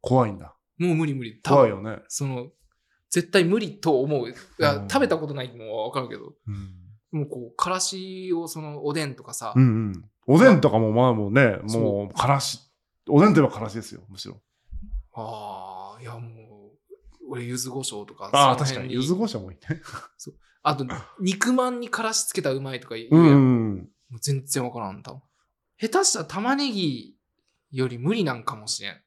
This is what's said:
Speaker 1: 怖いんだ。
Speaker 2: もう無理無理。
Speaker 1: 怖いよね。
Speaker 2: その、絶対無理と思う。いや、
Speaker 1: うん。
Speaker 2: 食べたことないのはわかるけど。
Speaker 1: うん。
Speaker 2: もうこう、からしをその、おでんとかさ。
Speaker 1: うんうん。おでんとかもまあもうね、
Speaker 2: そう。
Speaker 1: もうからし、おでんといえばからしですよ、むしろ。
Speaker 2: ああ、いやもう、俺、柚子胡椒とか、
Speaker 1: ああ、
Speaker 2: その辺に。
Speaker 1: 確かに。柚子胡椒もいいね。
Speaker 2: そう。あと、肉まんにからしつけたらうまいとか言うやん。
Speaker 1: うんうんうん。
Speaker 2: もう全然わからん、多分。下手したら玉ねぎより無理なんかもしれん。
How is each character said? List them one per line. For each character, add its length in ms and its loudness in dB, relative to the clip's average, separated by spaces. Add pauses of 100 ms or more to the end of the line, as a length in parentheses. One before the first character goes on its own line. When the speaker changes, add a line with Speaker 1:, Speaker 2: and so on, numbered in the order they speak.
Speaker 1:
怖 280 2
い 40 -6
ん 60 -12
だ。 180 -20 (220)
Speaker 2:
も 140 0
う 20 2
無 120 0
理 80 -4
無 100 -8
理。 180 -16
Speaker 1:
怖 240 6
い 40 2
よ 120 -8
ね。 160 -10 (100)
Speaker 2:
そ 180 -6
の、 240 -8 (600)
絶 200 -2
対 140 4
無 160 2
理 200 -8
と 200 2
思 220 -2
う。 80 -8
い 40 -14 (240)
や、 180 2
Speaker 1:
う 80 -8
ん。 40 -10
Speaker 2:
食 120 2
べ 80 2
た 100 0
こ 80 -8
と 80 -8
な 80 -8
い 140 -12
の 180 -12
は 120 -4
わ 60 -8
か 80 -4
る 80 -8
け 80 -12
ど。 180 -18 (120)
Speaker 1:
う 40 -10
ん。 680 -10
Speaker 2:
も 60 -4
う 20 -16
こ 240 -14
う、 40 -18
か 140 -2
ら 100 -2
し 520 -6
を 160 -4
そ 120 -10
の、 240 -12
お 80 -2
で 120 -4
ん 100 -8
と 80 -20
か 120 -18
さ。 200 -8
Speaker 1:
う 60 6
ん 20 10
う 40 8 (240)
ん。 140 -10 (220)
お 120 6
で 140 10
ん 80 6
と 100 4
か 80 2
も 140 2
ま 160 4
あ 60 4
も 140 -2
う 40 -4
ね、 340 4
Speaker 2:
そ 120 -2
う。 40 2
Speaker 1:
も 300 0
う 20 -20
か 120 0
ら 140 2
し、 180 -6 (500)
お 120 8
で 80 8
ん 60 4
と 60 6
い 40 8
え 20 2
ば 60 0
か 80 -10
ら 80 -8
し 60 -14
で 80 -6
す 120 -14
よ、 140 -20
む 100 -20
し 80 -14
ろ。 140 -16 (720)
Speaker 2:
あ 880 -12
あ、 40 -20
い 20 -18
や 140 -14
も 540 -20 (480)
う、 80 -20
俺、 160 -8
柚 120 -8
子 140 -8
胡 100 -8
椒 240 -10
と 100 -20
か、 180 -12
Speaker 1:
あ 200 8
あ、 20 4
Speaker 2:
そ 60 -4
の 60 0
辺 0 -
に。 0 -
Speaker 1:
確 80 -2
か 120 -8
に。 80 -8
柚 80 -2
子 140 0
胡 80 -2
椒 180 -6
も 100 -14
い 20 -16
い 40 -20
ね。 220 -8 (360)
Speaker 2:
そ 160 -20
う。 20 -20 (300)
あ 100 2
と、 100 -6 (360)
肉 320 0
ま 180 2
ん 80 -6
に 120 -10
か 120 -4
ら 120 -4
し 100 -2
つ 80 -8
け 100 -4
た 60 0
ら 80 -2
う 40 -6
ま 140 -8
い 60 -8
と 80 -20
か 80 -10
言 140 -12
う 40 4
や 60 10
ん。 20 10
Speaker 1:
う 40 10
ん 0 -
う 40 10
ん 40 10
う 40 10 (380)
ん。 0 - (340)
Speaker 2:
も 60 -16
う 40 -14
全 240 -4
然 200 -4
わ 80 -8
か 80 -10
ら 100 -6
ん、 140 -14
多 80 -16
分。 100 -18 (560)
下 220 0
手 40 0
し 100 2
た 60 -6
ら 40 -6
玉 320 -2
ね 160 -2
ぎ 440 -4 (540)
よ 160 -2
り 120 -8
無 160 0
理 100 0
な 80 -2
ん 120 -10
か 120 -6
も 100 -16
し 160 -6
れ 80 -8
ん。 60 -14 (100)